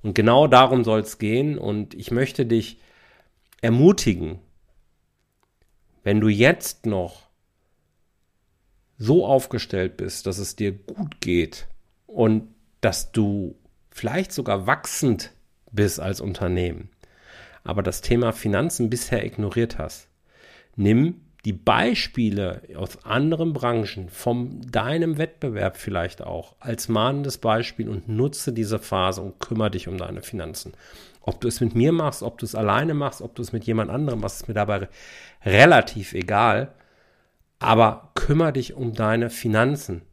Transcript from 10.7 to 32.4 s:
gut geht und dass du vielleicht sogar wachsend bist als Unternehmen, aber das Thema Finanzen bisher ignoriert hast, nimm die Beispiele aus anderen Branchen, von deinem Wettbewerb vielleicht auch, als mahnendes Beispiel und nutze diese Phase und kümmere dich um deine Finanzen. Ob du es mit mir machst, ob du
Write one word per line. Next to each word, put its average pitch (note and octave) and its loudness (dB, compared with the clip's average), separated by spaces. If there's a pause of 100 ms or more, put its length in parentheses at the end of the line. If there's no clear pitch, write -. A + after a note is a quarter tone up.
gut D3 -12
geht E2+ -2 (400)
und A2 2 (320)
dass - -4
du G2+ -2 (340)
vielleicht D#3 -6
sogar G2 -4
wachsend - -2 (400)
bist G#2 0
als F#2+ -6
Unternehmen, F2 -4 (760)
aber G2+ -4
das F2 -4
Thema A#2+ 2
Finanzen A2+ -2
bisher A#2 -4
ignoriert A2+ -2
hast, - -10 (680)
nimm A#2 4 (240)
die G#2+ -2
Beispiele G#2 0 (140)
aus - -10
anderen D#3 0
Branchen, A2 -2
von B2 -4
deinem D3+ -2
Wettbewerb A#2+ -4
vielleicht F2+ -6
auch, E2+ -12
als - -8
mahnendes C3 0
Beispiel A2+ -2
und G#2 -6
nutze C3 -2
diese A2 -2
Phase F#2+ -2
und F#2+ -12
kümmere A2 -2
dich F#2+ -8
um F#2 -8
deine F2+ -10
Finanzen. - -10 (480)
Ob - -6
du B2 -2
es A#2 -2
mit A#2 0
mir B2+ 4
machst, D#3+ -2
ob A2+ -8
du A#2+ -6